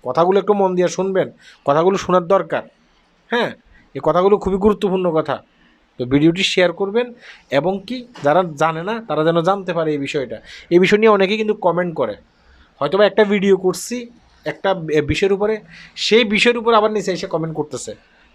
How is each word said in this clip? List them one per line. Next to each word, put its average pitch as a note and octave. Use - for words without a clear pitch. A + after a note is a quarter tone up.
কথাগুলো E3+
একটু G3
মন F#3+
দিয়ে F3+
শুনবেন, F#3
কথাগুলো E3+
শোনার F3+
দরকার। E3
হ্যাঁ, A3+
এই C3
কথাগুলো F3+
খুবই G3
গুরুত্বপূর্ণ F#3
কথা। D3+
তো B2
ভিডিওটি D#3+
শেয়ার F3+
করবেন, A3
এবং D#3
কি, B3+
যারা D#3
জানে D#3+
না, A3
তারা D#3
যেন E3
জানতে F#3
পারে D#3+
এই D3
বিষয়টা। C3+
এই F3
বিষয় F#3+
নিয়ে A3
অনেকেই G3
কিন্তু G#3+
কমেন্ট F3+
করে, A2+
হয়তোবা F#3+
একটা G3
ভিডিও G3
করছি F#3+
একটা, D3+
এ, D3+
বিষয়ের D3+
উপরে, G#3
সেই A3+
বিষয়ের A3+
উপর A#3
আবার G#3+
নিচে F#3+
এসে F3+
কমেন্ট D#3+
করতেছে, D3